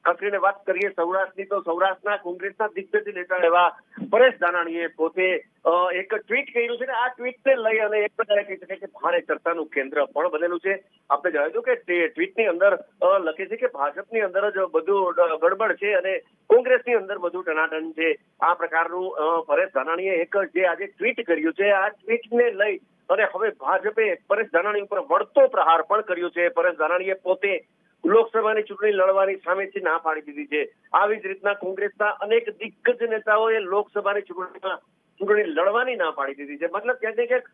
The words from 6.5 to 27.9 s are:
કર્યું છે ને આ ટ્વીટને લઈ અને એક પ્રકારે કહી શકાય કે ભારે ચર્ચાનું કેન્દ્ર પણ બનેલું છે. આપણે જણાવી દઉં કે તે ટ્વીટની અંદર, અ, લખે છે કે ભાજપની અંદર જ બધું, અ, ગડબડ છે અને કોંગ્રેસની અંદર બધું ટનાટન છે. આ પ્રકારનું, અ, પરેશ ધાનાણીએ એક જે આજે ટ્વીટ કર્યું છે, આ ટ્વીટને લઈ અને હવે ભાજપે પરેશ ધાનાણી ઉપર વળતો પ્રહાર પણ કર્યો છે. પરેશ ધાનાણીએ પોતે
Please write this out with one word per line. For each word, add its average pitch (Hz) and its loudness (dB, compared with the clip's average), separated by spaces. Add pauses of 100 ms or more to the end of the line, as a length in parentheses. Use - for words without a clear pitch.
કર્યું 233 -2
છે 247 -6
ને 269 -8
આ 240 -2
ટ્વીટને 254 0
લઈ 220 2
અને 214 2
એક 208 2
પ્રકારે 208 -2
કહી 196 -10
શકાય 185 -12
કે 185 -14
ભારે 175 -2
ચર્ચાનું 165 -4
કેન્દ્ર 139 -2
પણ 156 -2
બનેલું 170 -2
છે. 190 -4 (260)
આપણે 170 2
જણાવી 151 -2
દઉં 226 -4
કે 170 0
તે 170 0
ટ્વીટની 190 -2
અંદર, 190 4
અ, 185 0
લખે 175 -4
છે 202 -8
કે 170 -2
ભાજપની 160 -4
અંદર 196 0
જ 190 -6 (120)
બધું, 180 0
અ, 170 2
ગડબડ 190 0
છે 202 -2
અને 185 0 (280)
કોંગ્રેસની 247 4
અંદર 196 -2
બધું 175 -6
ટનાટન 160 -2
છે. 160 0 (220)
આ 165 4
પ્રકારનું, 170 -2
અ, 165 0
પરેશ 160 0
ધાનાણીએ 170 -2
એક 170 -2
જે 185 0
આજે 175 0
ટ્વીટ 233 -6
કર્યું 165 0
છે, 202 0
આ 196 2
ટ્વીટને 233 0
લઈ 202 -2 (320)
અને 202 4 (100)
હવે 202 0
ભાજપે 190 0
પરેશ 208 -2
ધાનાણી 208 0
ઉપર 202 -4
વળતો 208 4
પ્રહાર 165 4
પણ 202 2
કર્યો 175 -4
છે. 175 0
પરેશ 170 2
ધાનાણીએ 175 0
પોતે 190 -2 (380)